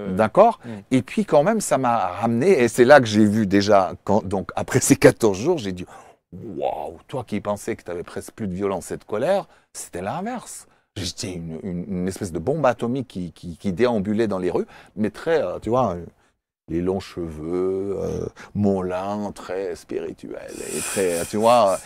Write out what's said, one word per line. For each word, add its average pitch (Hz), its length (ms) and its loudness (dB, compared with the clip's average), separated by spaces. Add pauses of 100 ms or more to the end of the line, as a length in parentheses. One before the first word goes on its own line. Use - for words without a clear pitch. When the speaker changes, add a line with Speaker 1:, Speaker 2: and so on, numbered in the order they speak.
Speaker 1:
ouais. 95 80 -4
Speaker 2:
D'accord ? 180 500 4
Speaker 1:
Mm. 123 40 -10 (200)
Speaker 2:
Et 131 140 2
puis - 220 -4
quand 147 180 4
même, 208 180 0
ça - 160 0
m'a 117 300 0
ramené, 117 560 2
et 120 40 4
c'est 120 180 6
là 143 140 10
que 127 60 4
j'ai 107 200 6
vu 107 200 2
déjà, 98 480 4 (100)
quand, 98 220 2
donc 95 300 -6
après - 240 -2
ces - 160 4
quatorze 110 420 4
jours, 156 220 0
j'ai 98 140 -6
dit, « 90 120 -10 (480)
Waouh, 80 640 -8 (100)
toi 127 180 -8
qui 104 140 -6
pensais 104 380 -6
que - 60 -20
t'avais 87 200 -10
presque - 280 -12
plus 110 160 -8
de 90 60 -6
violence 95 380 -4
et 85 60 -6
de - 80 -18
colère, 160 420 -2 (240)
c'était - 300 -12
l'inverse. » 180 680 -10 (300)
J'étais 92 360 -8
une, 82 300 -10
une, 87 240 -6
une 90 200 -4
espèce 95 260 -6
de 87 60 -6
bombe 139 260 -2
atomique 123 420 0
qui, 87 240 -8
qui, 87 240 -14
qui 101 160 -4
déambulait 107 560 0
dans 98 120 -2
les 92 120 -2
rues, 185 140 -2 (320)
mais 104 120 -2
très, 160 320 -2
euh, 87 180 -4
tu 107 100 -6
vois, 117 240 2
euh, 87 100 -8 (680)
les 82 120 -2
longs 92 180 0
cheveux, 92 1000 -4
euh, 85 280 -4 (300)
mon 101 260 2
lin, 95 500 -6
très 90 460 -8
spirituel, - 760 -12 (240)
et 76 40 -4
très, 87 400 -2
euh, 85 100 -2
tu 107 80 -4
vois, 113 320 6
euh, 92 160 2